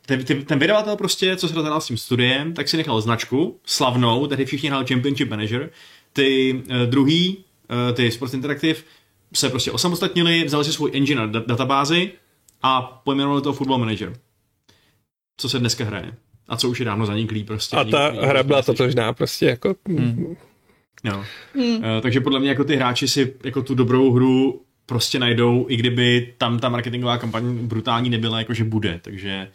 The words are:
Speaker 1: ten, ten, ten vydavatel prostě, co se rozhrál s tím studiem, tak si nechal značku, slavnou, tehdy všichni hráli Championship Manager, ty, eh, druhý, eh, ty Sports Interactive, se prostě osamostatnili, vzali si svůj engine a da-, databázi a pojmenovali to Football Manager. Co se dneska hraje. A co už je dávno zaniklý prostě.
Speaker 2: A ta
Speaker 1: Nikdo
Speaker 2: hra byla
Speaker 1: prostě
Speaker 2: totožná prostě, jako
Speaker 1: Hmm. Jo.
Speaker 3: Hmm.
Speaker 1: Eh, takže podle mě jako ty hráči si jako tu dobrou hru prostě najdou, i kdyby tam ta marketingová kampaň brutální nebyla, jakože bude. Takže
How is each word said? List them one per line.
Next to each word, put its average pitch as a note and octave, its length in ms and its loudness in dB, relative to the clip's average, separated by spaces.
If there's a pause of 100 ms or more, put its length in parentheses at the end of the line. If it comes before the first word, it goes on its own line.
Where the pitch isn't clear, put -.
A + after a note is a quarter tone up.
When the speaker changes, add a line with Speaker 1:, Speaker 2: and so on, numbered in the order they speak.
Speaker 1:
ten, B2+ 200 -2
ten, C#3 200 0
ten C#3+ 140 0
vydavatel G#3 360 2
prostě, F#3+ 400 -2
co F3+ 120 -2
se D#3+ 80 -6
rozhrál D#3 260 -2
s - 60 -10
tím A#2 100 -4
studiem, C3 560 0
tak D3 160 -4
si E3 80 0
nechal C#3 240 0
značku, A#2+ 640 -2
slavnou, B2 640 2
tehdy C3+ 180 -2
všichni C#3+ 240 -4
hráli C3+ 160 -2
Championship C3 440 0
Manager, A2 400 -4 (440)
ty, C3 560 2
eh, B2 160 0
druhý, D#3+ 520 2 (520)
eh, A#2 40 0
ty A#2+ 180 2
Sports B2 220 -8
Interactive, C#3+ 460 -2 (540)
se C3+ 160 0
prostě B2 220 -2
osamostatnili, F3 720 2
vzali D3 220 0
si D#3 80 -2
svůj D3 200 -2
engine C#3 280 2
a A2 40 0
da-, A2+ 220 -2
databázi C#3 640 0 (500)
a B2+ 440 0
pojmenovali C#3 360 0
to C#3 120 -2
Football C3 260 0
Manager. G#2 340 -4 (1200)
Co A#2 120 -6
se B2 100 -4
dneska A#2+ 260 -2
hraje. G2+ 260 -8 (360)
A A#2 100 -6
co B2 120 -2
už A#2+ 100 -4
je B2 60 -2
dávno G#2+ 200 0
zaniklý G#2+ 380 -2
prostě. G#2+ 340 -6
Speaker 2:
A C#3+ 60 4
ta C#3+ 280 2
Speaker 1:
Nikdo C3 160 -2
Speaker 2:
hra C3+ 160 4
byla C#3 180 4
Speaker 1:
prostě C3 100 0 (120)
Speaker 2:
totožná A#2+ 300 2
prostě, - 320 -2
jako D#3 300 0 (120)
Speaker 1:
Hmm. C3 480 -2 (680)
Jo. G2 200 -4 (320)
Speaker 3:
Hmm. A#3+ 300 0
Speaker 1:
Eh, A2+ 160 0
takže B2+ 200 2
podle C3+ 180 0
mě C#3 100 2
jako C3+ 140 0
ty D3 120 2
hráči B2+ 320 0
si C3 260 0 (100)
jako C3 180 -4
tu C3 140 -4
dobrou B2+ 360 4
hru B2+ 500 4 (240)
prostě A#2+ 340 -2
najdou, A#2+ 500 4
i C3 60 0
kdyby A#2+ 600 2
tam A#2+ 220 0
ta B2+ 100 0
marketingová A#2+ 480 -2
kampaň A#2+ 400 -4
brutální A#2 520 -2
nebyla, A2+ 300 0
jakože A2+ 240 -2
bude. G#2 400 0
Takže G2 520 -8